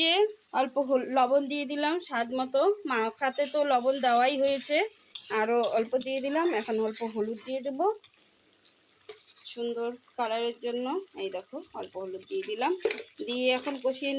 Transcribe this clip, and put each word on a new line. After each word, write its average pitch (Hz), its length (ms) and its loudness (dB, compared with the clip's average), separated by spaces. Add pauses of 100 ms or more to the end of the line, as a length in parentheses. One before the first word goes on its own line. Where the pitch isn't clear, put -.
যে 330 100 4 (500)
অল্প 262 160 -2 (120)
হল-, 254 280 2
লবণ 262 260 4 (100)
দিয়ে 294 200 -2
দিলাম 294 220 0 (140)
স্বাদ 233 200 -2 (100)
মতো, 262 220 0 (300)
মাখাতে 254 600 0
তো 294 80 2 (120)
লবণ 254 220 4 (100)
দেওয়াই 247 380 4
হয়েছে, 277 340 2 (640)
আরও 233 180 2 (180)
অল্প 226 160 0 (120)
দিয়ে 262 200 -2
দিলাম। 302 220 2 (140)
এখন 220 160 -2 (100)
অল্প 220 140 -6 (140)
হলুদ 220 320 -2
দিয়ে 262 200 -4
দেবো 285 200 0 (1700)
সুন্দর 233 380 -4 (260)
কালারের 233 480 -2
জন্য। 240 220 -2 (360)
এই 190 140 -4
দেখো, 190 200 -10 (240)
অল্প 185 220 -12
হলুদ 190 280 -8
দিয়ে 190 200 -4
দিলাম, 247 220 0 (540)
দিয়ে 247 200 0 (120)
এখন 277 160 -4 (100)
কষিয়ে 262 340 -2